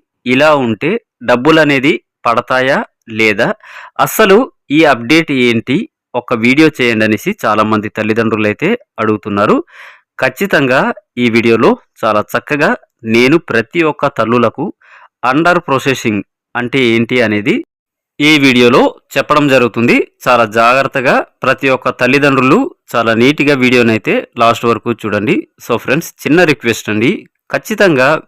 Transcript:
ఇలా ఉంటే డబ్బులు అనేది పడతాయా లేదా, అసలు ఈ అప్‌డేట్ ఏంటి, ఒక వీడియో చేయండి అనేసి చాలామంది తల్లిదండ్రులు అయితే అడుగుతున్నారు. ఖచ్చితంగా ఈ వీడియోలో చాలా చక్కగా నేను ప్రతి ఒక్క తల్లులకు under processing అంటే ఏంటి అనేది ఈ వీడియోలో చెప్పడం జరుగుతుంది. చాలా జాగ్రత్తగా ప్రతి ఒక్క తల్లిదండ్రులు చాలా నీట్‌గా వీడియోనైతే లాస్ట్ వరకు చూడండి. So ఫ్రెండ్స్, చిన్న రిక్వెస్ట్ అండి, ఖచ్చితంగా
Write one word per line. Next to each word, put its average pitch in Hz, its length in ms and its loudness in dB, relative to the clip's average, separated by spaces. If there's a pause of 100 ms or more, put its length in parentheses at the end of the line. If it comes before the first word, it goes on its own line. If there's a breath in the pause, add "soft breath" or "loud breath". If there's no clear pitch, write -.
(260)
ఇలా 135 300 2
ఉంటే 127 340 -2 (320)
డబ్బులు 123 380 2
అనేది 147 340 0 (280)
పడతాయా 127 560 -2 (340)
లేదా, 110 360 0 (500 loud breath)
అసలు 190 400 2 (320)
ఈ 147 140 2
అప్‌డేట్ 147 560 0
ఏంటి, 120 380 0 (360)
ఒక 123 200 -6
వీడియో 127 340 2
చేయండి 117 380 -2
అనేసి 107 300 -4
చాలామంది 107 520 -2
తల్లిదండ్రులు 107 600 -2
అయితే 123 200 -4 (300)
అడుగుతున్నారు. 107 580 0 (640 loud breath)
ఖచ్చితంగా 139 640 0 (360)
ఈ 123 140 0
వీడియోలో 113 400 2 (280)
చాలా 107 260 -2
చక్కగా 147 440 -2 (380)
నేను 123 320 2
ప్రతి 113 440 -4
ఒక్క 147 300 -2
తల్లులకు 117 520 -2 (600 soft breath)
under 165 360 2
processing 127 580 -2 (360)
అంటే 120 320 -4
ఏంటి 117 360 0
అనేది 107 320 -2 (640)
ఈ 151 180 2
వీడియోలో 127 440 4 (260)
చెప్పడం 147 400 0
జరుగుతుంది. 123 480 2 (260)
చాలా 120 300 2
జాగ్రత్తగా 127 600 0 (240)
ప్రతి 131 320 -2
ఒక్క 131 180 -2 (100)
తల్లిదండ్రులు 139 600 2 (300)
చాలా 113 260 0
నీట్‌గా 143 420 2
వీడియోనైతే 123 580 0 (220)
లాస్ట్ 117 300 0
వరకు 117 260 -2
చూడండి. 107 440 -4 (220)
So - 200 -6
ఫ్రెండ్స్, - 400 -4
చిన్న 170 260 0
రిక్వెస్ట్ 117 460 -4
అండి, 110 220 0 (380)
ఖచ్చితంగా 151 580 0 (200)